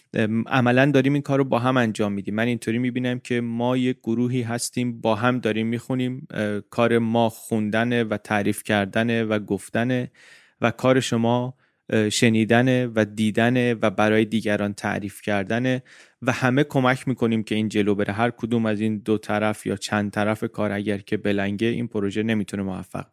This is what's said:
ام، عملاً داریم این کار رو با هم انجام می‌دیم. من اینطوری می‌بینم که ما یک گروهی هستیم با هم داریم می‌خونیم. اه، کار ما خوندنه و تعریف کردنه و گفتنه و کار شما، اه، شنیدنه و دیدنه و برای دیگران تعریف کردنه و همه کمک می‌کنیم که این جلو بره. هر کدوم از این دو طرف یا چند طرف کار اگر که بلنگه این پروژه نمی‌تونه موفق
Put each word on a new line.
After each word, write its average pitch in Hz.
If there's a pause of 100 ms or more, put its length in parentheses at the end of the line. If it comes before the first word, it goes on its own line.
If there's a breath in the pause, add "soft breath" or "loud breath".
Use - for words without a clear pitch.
(140)
ام، 113
عملاً 127
داریم 135
این 143
کار 139
رو 139
با 120
هم 127
انجام 107
می‌دیم. 98
من 113
اینطوری 117
می‌بینم 123
که 120
ما 120
یک 127
گروهی 123
هستیم 117
با 110
هم 123
داریم 110
می‌خونیم. 127
اه، 104
کار 117
ما 117
خوندنه 113
و 107
تعریف 104
کردنه 113
و 107
گفتنه 120 (500 soft breath)
و 117
کار 131
شما، 123 (320)
اه، 107
شنیدنه 117
و 110
دیدنه 113
و 110
برای 107
دیگران 104
تعریف 98
کردنه 113 (380 loud breath)
و 123
همه 127
کمک 131
می‌کنیم 113
که 107
این 110
جلو 104
بره. 101
هر 117
کدوم 117
از 107
این 110
دو 107
طرف 107
یا 101
چند 104
طرف 107
کار 104
اگر 101
که 104
بلنگه 101
این 117
پروژه 104
نمی‌تونه 107
موفق 95